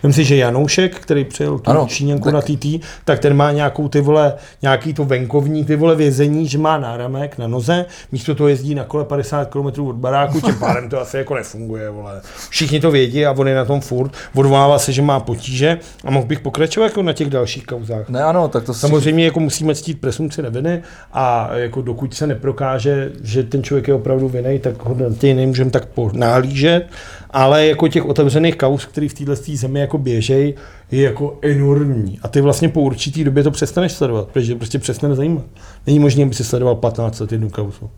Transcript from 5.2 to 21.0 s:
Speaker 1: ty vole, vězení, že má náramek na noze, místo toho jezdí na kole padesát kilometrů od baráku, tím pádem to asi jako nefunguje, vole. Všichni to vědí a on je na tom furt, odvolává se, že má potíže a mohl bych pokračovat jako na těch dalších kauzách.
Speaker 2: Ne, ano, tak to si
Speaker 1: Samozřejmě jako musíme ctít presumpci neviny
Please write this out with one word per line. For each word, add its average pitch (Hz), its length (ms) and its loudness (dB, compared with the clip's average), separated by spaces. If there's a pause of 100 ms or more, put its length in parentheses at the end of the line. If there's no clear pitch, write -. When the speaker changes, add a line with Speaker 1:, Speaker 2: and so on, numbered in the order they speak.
Speaker 1:
ty 151 100 2
vole, 160 200 4
vězení, 147 520 2
že 135 100 -2
má 156 200 2
náramek 131 600 -6
na 120 100 -6
noze, 127 380 0 (260)
místo 135 240 -4
toho 147 120 2
jezdí 143 280 0
na 135 80 -4
kole 147 220 -4
padesát 143 460 -4
kilometrů 143 380 -4
od 123 60 -8
baráku, 139 460 0
tím 214 140 0
pádem 123 340 -2
to 131 120 -4
asi 127 160 -8
jako 135 180 -4
nefunguje, 110 540 -10
vole. 101 320 -14 (280)
Všichni 151 300 0
to 160 120 4
vědí 135 340 2
a 143 60 4
on 135 160 2
je 135 80 2
na 131 100 0
tom 139 160 0
furt, 131 300 -4 (240)
odvolává 139 440 6
se, 143 120 -2
že 135 100 0
má 143 180 2
potíže 127 600 -2 (240)
a 135 80 -4
mohl 135 140 2
bych 143 140 -4
pokračovat 160 460 0
jako 214 180 -2
na 165 100 0
těch 143 160 -4
dalších 131 360 -2
kauzách. 110 440 -8
Speaker 2:
Ne, 123 140 -2
ano, 165 240 2
tak 120 160 -2
to 127 100 -6
si 113 60 -8
Speaker 1:
Samozřejmě 151 460 2
jako 165 140 0
musíme 151 360 0
ctít 156 260 -8
presumpci 151 400 -4
neviny 143 400 -4 (320)